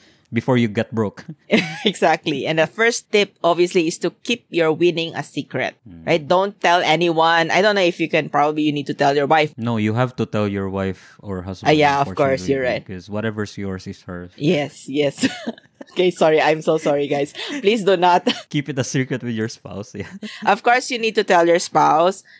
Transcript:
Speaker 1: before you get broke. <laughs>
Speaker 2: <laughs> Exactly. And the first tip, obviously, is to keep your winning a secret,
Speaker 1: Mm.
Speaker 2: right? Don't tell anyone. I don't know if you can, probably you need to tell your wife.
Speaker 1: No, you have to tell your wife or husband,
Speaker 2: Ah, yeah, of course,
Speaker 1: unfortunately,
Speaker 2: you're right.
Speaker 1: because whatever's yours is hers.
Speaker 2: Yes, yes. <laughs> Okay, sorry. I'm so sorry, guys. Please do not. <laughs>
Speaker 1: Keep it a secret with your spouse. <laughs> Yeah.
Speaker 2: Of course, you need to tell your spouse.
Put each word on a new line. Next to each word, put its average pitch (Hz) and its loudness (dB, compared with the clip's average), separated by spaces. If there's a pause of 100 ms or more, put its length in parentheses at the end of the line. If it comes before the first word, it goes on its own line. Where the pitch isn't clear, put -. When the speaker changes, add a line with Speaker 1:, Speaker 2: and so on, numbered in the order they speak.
(320)
Speaker 1:
before 123 0
you 117 2
get 107 -4
broke. 107 -4 (260)
<laughs> - -
Speaker 2:
<laughs> 220 -2
Exactly. 160 0
And 160 0
the 156 4
first 226 -2
tip, 202 2
obviously, 170 2
is 170 -4
to 170 0 (160)
keep 233 -4
your 160 2
winning 165 0
a 143 -6
secret, 131 -8 (120)
Speaker 1:
Mm. 85 -18
Speaker 2:
right? 156 2
Don't 185 2
tell 175 2
anyone. 165 2
I 131 2
don't 208 4
know 196 2
if 170 0
you 160 -2
can, 151 0
probably 151 0
you 151 2
need 143 -6
to 139 -6
tell 143 2
your 143 2
wife. 156 2
Speaker 1:
No, 117 -2
you 107 0
have 123 0
to 110 -2
tell 104 -2
your 98 -4
wife 95 -6
or 95 -8
husband, 95 -2
Speaker 2:
Ah, 156 6
yeah, 143 4
of 180 -2
course, 135 0
Speaker 1:
unfortunately, 135 0
Speaker 2:
you're 131 -2
right. 113 -4
Speaker 1:
because 92 -12
whatever's 107 -6
yours 95 -8
is 101 -14
hers. 87 -14
Speaker 2:
Yes, 147 -2
yes. 143 0
<laughs> 740 -12 (600)
Okay, 180 2
sorry. 156 4
I'm 156 2
so 160 0
sorry, 143 0
guys. 143 -2 (300)
Please 214 2
do 190 4
not. 180 4 (140)
<laughs> - -20
Speaker 1:
Keep 147 -2
it 139 -8
a 123 -2
secret 131 -2
with 120 -6
your 110 -2
spouse. 95 -14
<laughs> - -16
Yeah. 98 -10 (340)
Speaker 2:
Of 285 2
course, 254 2
you 247 -4
need 220 -2
to 208 2
tell 170 4
your 170 4
spouse. 156 2 (200)